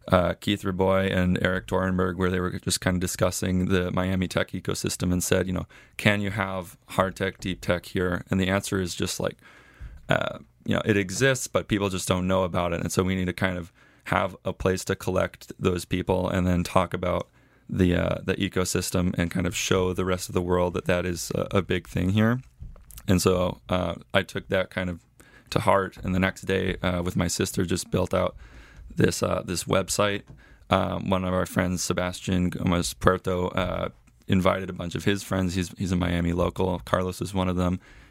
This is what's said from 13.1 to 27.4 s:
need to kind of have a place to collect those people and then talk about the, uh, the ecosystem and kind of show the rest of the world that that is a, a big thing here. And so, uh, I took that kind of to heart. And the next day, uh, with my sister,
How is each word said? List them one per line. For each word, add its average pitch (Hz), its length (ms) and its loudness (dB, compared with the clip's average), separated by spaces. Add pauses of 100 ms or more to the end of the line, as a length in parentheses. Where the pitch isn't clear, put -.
need 92 120 0
to 90 60 -2
kind 92 240 -2
of 85 140 -10 (340)
have 92 380 0
a 95 80 -4
place 92 340 0
to 98 100 -2
collect - 640 -4
those 90 260 0
people 90 440 0
and 90 180 2
then 87 160 4
talk 92 320 0
about 87 340 -2 (400)
the, 90 260 4
uh, 87 280 0
the 95 120 0
ecosystem 92 840 0
and 87 100 0
kind 90 160 -2
of 90 100 -2
show 92 380 2
the 92 120 -2
rest 92 240 -2
of 104 40 -8
the 92 80 2
world 90 320 2
that - 120 -4
that 90 200 2
is 87 300 -4
a, - 220 0
a 95 40 2
big 90 260 -2
thing 90 220 0
here. 110 320 4 (680)
And 95 140 4
so, 90 480 2
uh, 90 260 -2 (160)
I 95 120 4
took - 240 -10
that 92 240 0
kind 92 180 -4
of 87 160 -8 (460)
to - 80 0
heart. 95 380 2
And 95 180 -2
the 92 40 2
next 95 240 0
day, 95 380 0
uh, 90 220 0
with 87 120 -2
my 90 120 2
sister, 90 400 0